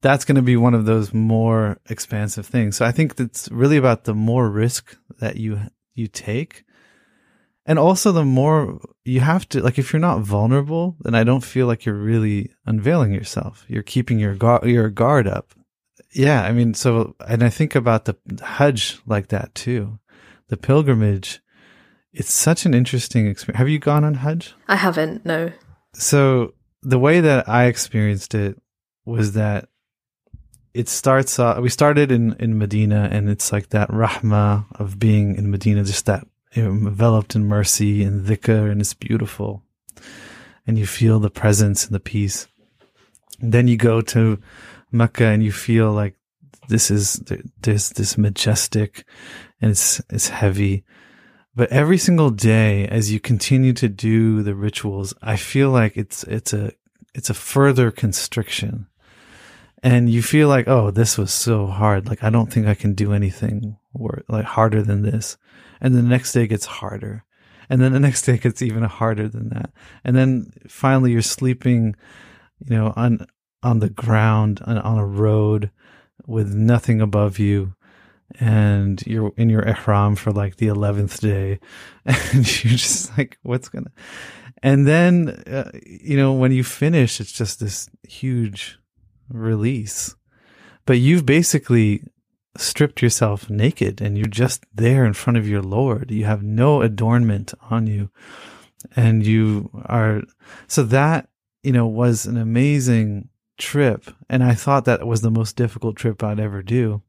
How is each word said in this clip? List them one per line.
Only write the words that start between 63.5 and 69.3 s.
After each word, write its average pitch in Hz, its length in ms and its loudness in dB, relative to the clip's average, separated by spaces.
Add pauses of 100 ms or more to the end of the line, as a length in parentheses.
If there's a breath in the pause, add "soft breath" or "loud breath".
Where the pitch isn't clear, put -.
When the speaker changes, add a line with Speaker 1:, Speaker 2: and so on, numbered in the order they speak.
Speaker 1:
wor-, - 340 -8
like, 110 180 -4
harder 110 360 0
than 104 220 0
this." 110 340 -4 (420 soft breath)
And 131 160 2
the 120 80 4
next 123 300 0
day 120 140 2
gets 107 180 -4
harder. 104 580 -12 (460 soft breath)
And 127 120 4
then 131 120 4
the 131 60 2
next 139 240 2
day 123 140 2
gets 120 240 -2
even 113 220 -2
harder 107 460 -4
than 113 200 -10